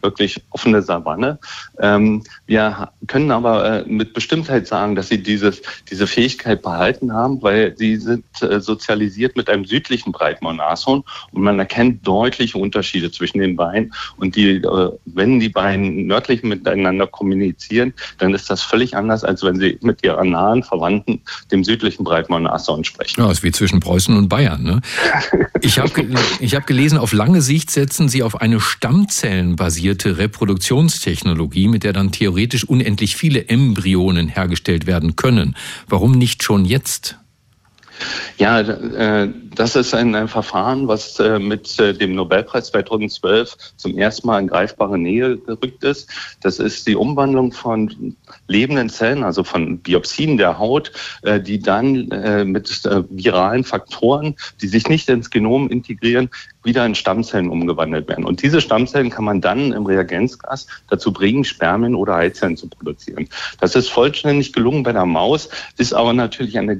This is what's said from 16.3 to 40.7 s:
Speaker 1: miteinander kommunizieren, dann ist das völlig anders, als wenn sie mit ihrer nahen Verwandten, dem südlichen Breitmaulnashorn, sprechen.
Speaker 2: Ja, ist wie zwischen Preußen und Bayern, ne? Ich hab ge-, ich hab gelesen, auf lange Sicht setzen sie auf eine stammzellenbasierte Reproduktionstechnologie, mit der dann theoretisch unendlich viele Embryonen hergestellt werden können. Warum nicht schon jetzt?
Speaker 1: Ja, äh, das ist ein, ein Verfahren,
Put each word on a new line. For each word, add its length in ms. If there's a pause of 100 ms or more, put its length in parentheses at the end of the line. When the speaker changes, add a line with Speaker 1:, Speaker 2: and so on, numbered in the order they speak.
Speaker 1:
miteinander 560
kommunizieren, 880 (240)
dann 160
ist 160
das 100
völlig 340
anders, 300
als 180
wenn 140
sie 240
mit 240
ihrer 200
nahen 380
Verwandten, 600 (280)
dem 140
südlichen 400
Breitmaulnashorn, 800
sprechen. 340
Speaker 2:
Ja, 120
ist 160
wie 60
zwischen 260
Preußen 380
und 120
Bayern, 360
ne? 160 (800)
Ich 180
hab 160
ge-, 140 (320)
ich 160
hab 100
gelesen, 320
auf 140
lange 280
Sicht 300
setzen 380
sie 160
auf 160
eine 180
stammzellenbasierte 1600
Reproduktionstechnologie, 1500
mit 160
der 80
dann 180
theoretisch 540
unendlich 500
viele 340
Embryonen 800
hergestellt 600
werden 260
können. 400 (320)
Warum 240
nicht 320
schon 220
jetzt? 540 (1160)
Speaker 1:
Ja, 240
äh, 720 (240)
das 200
ist 200
ein, 200
ein 140
Verfahren, 580